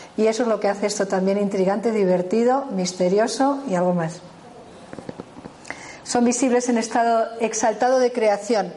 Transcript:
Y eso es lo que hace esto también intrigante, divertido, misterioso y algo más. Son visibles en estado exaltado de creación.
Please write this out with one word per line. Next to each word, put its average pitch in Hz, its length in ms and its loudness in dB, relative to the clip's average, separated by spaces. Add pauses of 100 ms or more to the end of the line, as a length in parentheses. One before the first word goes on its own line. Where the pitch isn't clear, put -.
(180)
Y 220 100 4
eso 220 160 0
es 233 60 0
lo 208 100 0
que 208 80 -2
hace 196 200 -2
esto 202 200 -2
también 196 300 0
intrigante, 202 540 0
divertido, 220 800 2
misterioso 208 880 0 (100)
y 185 60 -2
algo 180 180 2
más. 165 260 -4 (1800)
Son 240 220 2
visibles 240 420 2
en 240 100 2
estado 226 500 2 (120)
exaltado 233 600 2
de 247 120 2
creación. 202 640 0